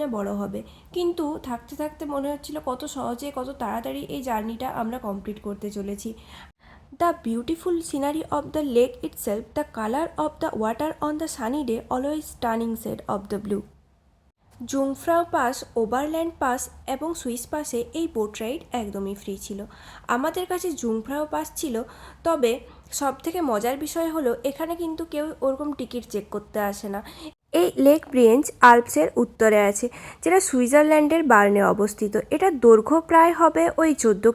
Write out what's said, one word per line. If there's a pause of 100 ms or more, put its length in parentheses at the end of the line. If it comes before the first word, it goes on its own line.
না
বড় (100)
হবে, (360)
কিন্তু (220)
থাকতে
থাকতে (100)
মনে
হচ্ছিল (140)
কত (140)
সহজে, (100)
কত (120)
তাড়াতাড়ি (140)
এই
জার্নিটা (140)
আমরা
কমপ্লিট (100)
করতে (100)
চলেছি। (920)
The (180)
beautiful (120)
scenery (140)
of (120)
the (140)
lake (120)
itself, (140)
the (120)
color (160)
of (100)
the (140)
water (160)
on
the
sunny
day, (140)
always
stunning
shade (120)
of (100)
the
blue। (1080)
জুংফ্রাও (120)
পাস, (260)
ওভারল্যান্ড
পাস (340)
এবং (120)
সুইস
পাসে (200)
এই
বোট
রাইড (200)
একদমই
ফ্রি (120)
ছিল। (560)
আমাদের
কাছে (140)
জুংফ্রাও
পাস (120)
ছিল, (520)
তবে (480)
সব (120)
থেকে (100)
মজার (100)
বিষয়
হলো (180)
এখানে
কিন্তু (100)
কেউ (200)
ওরকম (100)
টিকিট (100)
চেক
করতে (120)
আসে
না। (600)
এই (160)
লেক (120)
ব্রিয়েঞ্চ (260)
আল্পসের (140)
উত্তরে (100)
আছে, (380)
যেটা
সুইজারল্যান্ডের
বার্নে (120)
অবস্থিত। (220)
এটার (120)
দৈর্ঘ্য (120)
প্রায়
হবে (180)
ওই (140)
চোদ্দ